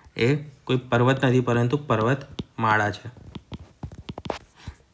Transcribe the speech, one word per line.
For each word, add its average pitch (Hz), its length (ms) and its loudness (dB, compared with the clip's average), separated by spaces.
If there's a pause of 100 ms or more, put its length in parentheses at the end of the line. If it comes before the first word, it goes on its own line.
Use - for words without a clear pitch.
(180)
એ 123 180 2
કોઈ - 420 -4
પર્વત 123 480 2
નથી, 127 140 4
પરંતુ 120 380 2
પર્વતમાળા 110 1120 0
છે. - 320 -14 (1700)